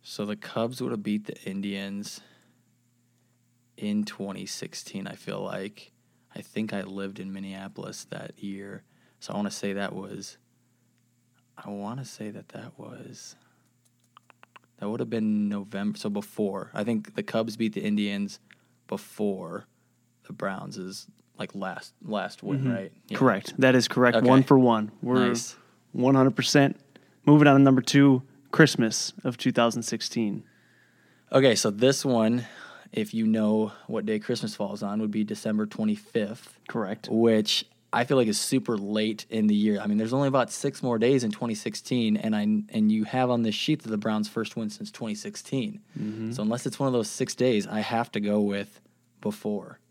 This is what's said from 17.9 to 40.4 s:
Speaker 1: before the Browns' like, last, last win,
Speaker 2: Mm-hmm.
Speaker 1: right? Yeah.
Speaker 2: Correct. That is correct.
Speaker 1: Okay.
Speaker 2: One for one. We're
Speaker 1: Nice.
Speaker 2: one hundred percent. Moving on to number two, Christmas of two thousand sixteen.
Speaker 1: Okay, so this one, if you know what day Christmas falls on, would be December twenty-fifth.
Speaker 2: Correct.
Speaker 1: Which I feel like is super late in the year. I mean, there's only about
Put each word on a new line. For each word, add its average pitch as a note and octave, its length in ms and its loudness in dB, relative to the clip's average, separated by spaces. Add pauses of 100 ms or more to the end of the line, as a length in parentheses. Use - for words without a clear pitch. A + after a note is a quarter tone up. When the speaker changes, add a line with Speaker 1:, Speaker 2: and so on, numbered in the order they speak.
Speaker 1:
before G2 760 -6 (600)
the - 80 -16
Browns' F#2+ 760 -8 (300)
like, - 160 -10
last, F#2 480 -10
last G2 420 -6
win, C3+ 180 -2
Speaker 2:
Mm-hmm. C3 100 0
Speaker 1:
right? G2 200 -4 (180)
Yeah. G#2 80 -6
Speaker 2:
Correct. A2 420 2
That B2+ 160 6
is B2 140 4
correct. B2 280 4
Speaker 1:
Okay. A2+ 100 4
Speaker 2:
One C3 160 8
for C3+ 140 8
one. A2+ 340 4 (100)
We're B2+ 280 2
Speaker 1:
Nice. A#2 260 -6 (360)
Speaker 2:
one C3 240 4
hundred C3 220 6
percent. C#3 400 4 (480)
Moving D3 220 10
on C#3 100 10
to C#3 40 10
number C3 200 8
two, C#3 420 6 (280)
Christmas - 600 4 (140)
of B2 120 -4
two - 140 0
thousand A#2 320 2
sixteen. G#2+ 600 -4 (880)
Speaker 1:
Okay, C3+ 240 6
so G#2 160 2
this B2+ 340 4
one, A#2 400 2 (460)
if G#2+ 220 -4
you A2+ 120 0
know G#2+ 460 2 (160)
what A2 180 -4
day G#2+ 140 -2
Christmas A#2+ 360 -4
falls G2+ 280 -8
on, G#2 180 -4
would G#2+ 100 -2
be G#2+ 120 -2
December G#2+ 420 -2
twenty-fifth. G#2+ 1040 -4
Speaker 2:
Correct. G#2+ 420 -6
Speaker 1:
Which A2+ 560 4 (280)
I A#2 100 2
feel C3+ 140 2
like B2 100 4
is G2+ 120 -2
super B2 380 0
late G#2+ 520 -2
in A2 180 2
the G#2 80 4
year. G#2 260 2
I G#2+ 60 -6
mean, G#2 100 0
there's A2+ 160 0
only C#3 140 2
about C3 240 2